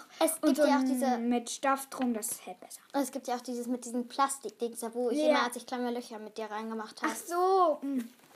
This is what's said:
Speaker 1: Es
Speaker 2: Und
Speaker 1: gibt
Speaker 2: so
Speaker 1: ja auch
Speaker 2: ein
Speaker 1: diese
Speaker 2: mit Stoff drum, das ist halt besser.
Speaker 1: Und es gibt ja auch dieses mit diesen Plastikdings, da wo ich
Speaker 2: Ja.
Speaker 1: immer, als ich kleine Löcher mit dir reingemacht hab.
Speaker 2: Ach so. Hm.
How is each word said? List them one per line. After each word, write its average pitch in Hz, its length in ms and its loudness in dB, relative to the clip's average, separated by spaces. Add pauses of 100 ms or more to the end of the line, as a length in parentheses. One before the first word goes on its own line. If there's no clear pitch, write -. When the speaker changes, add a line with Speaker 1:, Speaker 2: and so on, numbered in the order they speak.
(200)
Speaker 1:
Es 320 160 4
Speaker 2:
Und - 80 -4
Speaker 1:
gibt 294 140 4
Speaker 2:
so 302 80 4
Speaker 1:
ja 285 120 6
auch - 20 2
Speaker 2:
ein 262 80 2
Speaker 1:
diese 254 300 2
Speaker 2:
mit 240 320 0
Stoff 269 380 0
drum, 247 260 -2
das 220 180 -4
ist - 160 -12
halt 185 140 -12
besser. - 180 -16 (140)
Speaker 1:
Und 277 80 2
es 269 100 -2
gibt 269 160 -8
ja 247 80 -2
auch 247 60 -6
dieses 240 260 -6
mit 247 160 -4
diesen 240 240 -4
Plastikdings, 233 720 -2
da 226 140 -8
wo 240 160 0
ich 254 100 0
Speaker 2:
Ja. 302 100 4
Speaker 1:
immer, 277 140 6
als 247 140 -4
ich 233 80 -16
kleine 247 260 -2
Löcher 240 280 -8
mit 214 180 -14
dir 220 80 -6
reingemacht 220 560 -8
hab. 302 100 0
Speaker 2:
Ach - 40 -6
so. 359 680 4
Hm. 262 280 -4 (260)